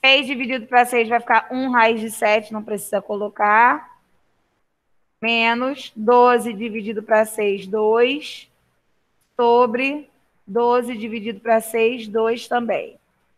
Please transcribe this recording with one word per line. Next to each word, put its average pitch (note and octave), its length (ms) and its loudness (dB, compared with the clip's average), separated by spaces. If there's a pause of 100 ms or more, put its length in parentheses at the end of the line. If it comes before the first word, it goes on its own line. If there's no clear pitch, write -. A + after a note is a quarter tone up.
Seis C4+ 220 4
dividido C4 400 -6
pra B3 160 4
seis A#3+ 240 0
vai A#3 140 0
ficar A3+ 280 2
um B3+ 200 -4
raiz A3+ 320 2
de A3 100 -8
sete, G#3+ 400 0
não G#3+ 100 -10
precisa G#3 400 -6
colocar. G#3+ 1000 0 (1200)
Menos A#3 760 -2
doze A#3+ 560 4
dividido G#3+ 500 -8
pra A3 240 2
seis, G3+ 400 -4
dois. A3+ 880 0 (840)
Sobre B3 720 0 (360)
doze A#3+ 520 0
dividido G#3+ 420 -8
pra A3+ 220 0
seis, A3+ 440 -2
dois A3+ 440 -2
também. A3 500 -4 (380)